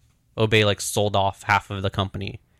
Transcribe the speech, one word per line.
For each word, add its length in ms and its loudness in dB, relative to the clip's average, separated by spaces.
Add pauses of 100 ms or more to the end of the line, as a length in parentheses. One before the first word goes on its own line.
(360)
Obey, 280 4
like, 160 0
sold 360 -2
off 280 -2
half 260 0
of 120 -6
the 80 -2
company. 500 -6 (200)